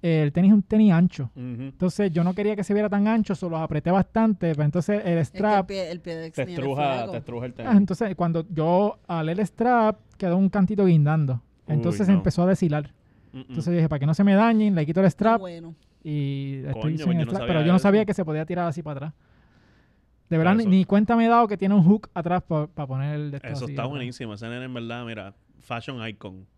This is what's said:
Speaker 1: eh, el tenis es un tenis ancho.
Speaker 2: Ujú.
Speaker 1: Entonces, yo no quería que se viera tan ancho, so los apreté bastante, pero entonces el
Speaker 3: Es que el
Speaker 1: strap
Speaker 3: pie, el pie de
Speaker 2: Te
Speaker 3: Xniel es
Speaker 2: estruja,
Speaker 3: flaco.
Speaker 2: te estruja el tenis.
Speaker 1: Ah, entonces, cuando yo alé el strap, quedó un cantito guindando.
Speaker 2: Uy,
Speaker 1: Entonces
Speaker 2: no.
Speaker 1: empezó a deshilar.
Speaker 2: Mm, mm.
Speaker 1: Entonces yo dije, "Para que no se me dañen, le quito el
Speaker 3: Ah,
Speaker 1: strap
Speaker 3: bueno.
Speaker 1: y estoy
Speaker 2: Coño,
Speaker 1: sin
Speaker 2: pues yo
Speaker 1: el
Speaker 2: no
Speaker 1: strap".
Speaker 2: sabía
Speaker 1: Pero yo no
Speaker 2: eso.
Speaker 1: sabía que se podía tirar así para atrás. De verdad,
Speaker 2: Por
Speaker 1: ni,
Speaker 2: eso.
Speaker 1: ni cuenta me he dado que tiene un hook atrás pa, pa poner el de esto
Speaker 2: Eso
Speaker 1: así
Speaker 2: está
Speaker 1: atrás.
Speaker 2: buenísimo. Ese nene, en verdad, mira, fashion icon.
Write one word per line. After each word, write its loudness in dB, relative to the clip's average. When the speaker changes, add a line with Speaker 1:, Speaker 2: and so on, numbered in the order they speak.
Speaker 1:
eh, 2
el 0
tenis 4
es 8
un 4
tenis 6
ancho. 2
Speaker 2:
Ujú. -10
Speaker 1:
Entonces, -2
yo 0
no 0
quería -2
que -4
se -2
viera 0
tan 0
ancho, 0
so -6
los -4
apreté -2
bastante, 0
pero 0
entonces 0
el 0
Speaker 3:
Es -2
que -18
el -2
Speaker 1:
strap 2
Speaker 3:
pie, -8
el -10
pie -10
de -10
Speaker 2:
Te -6
Speaker 3:
Xniel -4
es -8
Speaker 2:
estruja, -2
Speaker 3:
flaco. -6
Speaker 2:
te -8
estruja -10
el -12
tenis. -8
Speaker 1:
Ah, 6
entonces, 0
cuando -2
yo 0
alé -4
el -6
strap, 0
quedó -2
un 4
cantito 2
guindando. 4
Speaker 2:
Uy, -2
Speaker 1:
Entonces 0
Speaker 2:
no. 6
Speaker 1:
empezó 0
a 4
deshilar. 0
Speaker 2:
Mm, -14
mm. -12
Speaker 1:
Entonces -6
yo 0
dije, 2
"Para -4
que 0
no 2
se 2
me 4
dañen, 4
le 0
quito -2
el 4
Speaker 3:
Ah, 6
Speaker 1:
strap 0
Speaker 3:
bueno. -14
Speaker 1:
y -6
estoy -6
Speaker 2:
Coño, -4
Speaker 1:
sin -6
Speaker 2:
pues 0
yo 0
Speaker 1:
el 2
Speaker 2:
no 0
Speaker 1:
strap". -4
Speaker 2:
sabía -6
Speaker 1:
Pero 2
yo 4
no 6
Speaker 2:
eso. 4
Speaker 1:
sabía 4
que -2
se -4
podía -6
tirar -4
así -8
para -10
atrás. -12
De 2
verdad, 4
Speaker 2:
Por 4
Speaker 1:
ni, 0
Speaker 2:
eso. 2
Speaker 1:
ni 6
cuenta 2
me 4
he 2
dado 4
que -4
tiene 0
un 6
hook 4
atrás -2
pa, -2
pa -10
poner -6
el -8
de -12
esto -14
Speaker 2:
Eso -8
Speaker 1:
así -10
Speaker 2:
está -6
Speaker 1:
atrás. -6
Speaker 2:
buenísimo. -10
Ese -12
nene, -10
en -12
verdad, -10
mira, -14
fashion -10
icon. -16